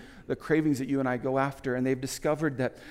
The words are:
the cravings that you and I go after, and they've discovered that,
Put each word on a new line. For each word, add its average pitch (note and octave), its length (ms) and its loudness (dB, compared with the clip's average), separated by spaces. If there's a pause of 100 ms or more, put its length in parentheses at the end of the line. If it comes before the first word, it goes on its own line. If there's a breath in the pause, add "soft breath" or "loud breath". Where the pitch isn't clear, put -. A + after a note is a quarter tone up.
(260 loud breath)
the C3+ 80 -2
cravings D3+ 440 2
that C3 100 -4
you C#3 120 0
and C3 80 0
I B2 100 0
go C3+ 200 0
after, C3+ 360 -2
and B2+ 120 0
they've C3 140 2
discovered D3+ 560 0
that, B2 220 -2 (120 loud breath)